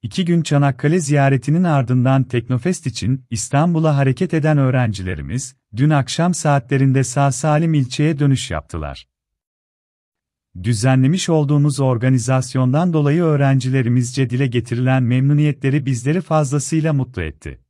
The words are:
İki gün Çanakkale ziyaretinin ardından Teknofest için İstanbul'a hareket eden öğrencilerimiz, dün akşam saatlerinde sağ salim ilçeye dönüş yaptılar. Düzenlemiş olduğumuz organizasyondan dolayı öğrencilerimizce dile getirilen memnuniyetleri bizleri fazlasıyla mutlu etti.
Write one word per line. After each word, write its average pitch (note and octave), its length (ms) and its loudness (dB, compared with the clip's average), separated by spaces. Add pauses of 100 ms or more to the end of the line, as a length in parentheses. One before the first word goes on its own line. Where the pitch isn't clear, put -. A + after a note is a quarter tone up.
İki F3 220 -4
gün E3+ 180 2
Çanakkale D3 580 0
ziyaretinin C#3+ 640 2
ardından C3 600 2
Teknofest B2+ 640 -4
için B2+ 440 -4
İstanbul'a D#3+ 680 0
hareket C#3 380 0
eden D3+ 240 2
öğrencilerimiz, A2 960 -2 (200)
dün C#3+ 140 2
akşam E3 440 0
saatlerinde C3+ 720 0
sağ C#3 280 0
salim D#3 420 0
ilçeye D3 440 0
dönüş C#3 320 0
yaptılar. D2+ 580 -8 (1500)
Düzenlemiş C3 680 0
olduğumuz D3 520 2
organizasyondan C3 1120 0
dolayı D3+ 300 2
öğrencilerimizce C3 1080 0
dile B2+ 160 -2
getirilen B2 560 0
memnuniyetleri C#3 840 0
bizleri C3+ 340 -2
fazlasıyla D#3 720 0
mutlu B2+ 300 -2
etti. D2+ 480 -10